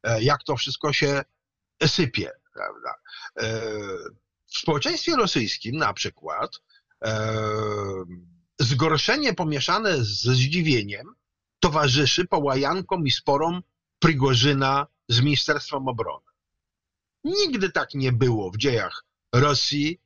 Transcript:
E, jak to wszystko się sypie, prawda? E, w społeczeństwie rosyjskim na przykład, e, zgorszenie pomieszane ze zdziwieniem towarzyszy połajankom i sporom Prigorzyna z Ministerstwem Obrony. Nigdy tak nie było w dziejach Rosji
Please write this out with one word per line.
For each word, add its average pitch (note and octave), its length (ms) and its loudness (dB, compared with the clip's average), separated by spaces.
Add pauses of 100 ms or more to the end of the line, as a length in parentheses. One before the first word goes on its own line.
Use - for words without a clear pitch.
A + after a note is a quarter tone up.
E, A2+ 200 0
jak C#3+ 220 2
to C#3+ 120 -2
wszystko C#3 360 -4
się C#3 320 0 (640)
sypie, A#2+ 440 0 (240)
prawda? G#1 400 -10 (420)
E, A2+ 240 -4 (840)
w - 120 -8
społeczeństwie D4 580 0
rosyjskim B2 600 -2
na G2+ 160 0
przykład, E2+ 580 -8 (540)
e, A2 300 -2 (1300)
zgorszenie D#3+ 760 2
pomieszane E3 680 0
ze G#2+ 300 0
zdziwieniem B2+ 800 0 (460)
towarzyszy D3+ 680 4
połajankom D3+ 800 0
i B2+ 40 2
sporom D#3+ 520 0 (360)
Prigorzyna C3+ 880 2 (220)
z A#2 120 2
Ministerstwem C#3+ 680 0
Obrony. A2 380 -6 (1000)
Nigdy D4 460 0
tak D3 240 -4
nie C3 180 0
było A2+ 380 2
w G2+ 60 -10
dziejach A2 480 -2 (300)
Rosji D3 720 2